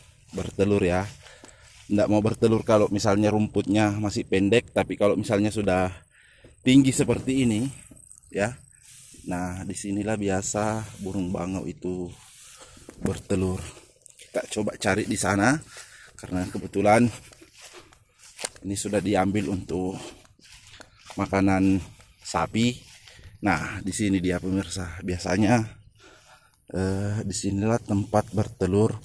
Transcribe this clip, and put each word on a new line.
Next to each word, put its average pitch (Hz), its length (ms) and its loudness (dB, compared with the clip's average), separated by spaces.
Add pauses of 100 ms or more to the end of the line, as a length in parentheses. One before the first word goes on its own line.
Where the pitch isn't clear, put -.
(340)
bertelur 98 480 0
ya. 92 240 0 (800)
Nggak 101 220 2
mau 107 100 6
bertelur 110 460 2
kalau 107 240 6
misalnya 104 420 2
rumputnya 104 640 2
masih 107 300 -4
pendek, 101 480 2
tapi 95 240 0
kalau 104 160 4
misalnya 104 400 0
sudah 92 400 0 (720)
tinggi 131 240 8
seperti 127 560 0
ini 110 180 2 (640)
ya. - 300 -4 (720)
Nah, 90 360 -6
disinilah 101 520 -4
biasa 104 680 -2 (200)
burung 95 280 -4
bangau 92 360 -4
itu 90 400 -8 (960)
bertelur. 95 600 -2 (560)
Kita - 260 -6 (140)
coba 104 180 -2
cari 104 300 0
di 110 120 -2
sana, 101 380 2 (640)
karena 92 320 -4
kebetulan 104 560 4 (1600)
ini 98 80 -4
sudah 101 240 -2
diambil 95 560 0
untuk 92 400 -4 (1200)
makanan 95 640 2 (440)
sapi. 113 560 -2 (680)
Nah, 85 340 -2
di 92 140 -6
sini 98 240 0
dia 87 240 -2
pemirsa. 92 580 -6
Biasanya, 95 640 2 (1120)
eh, 98 480 -2
disinilah 98 560 -2
tempat 104 560 -2
bertelur 104 720 0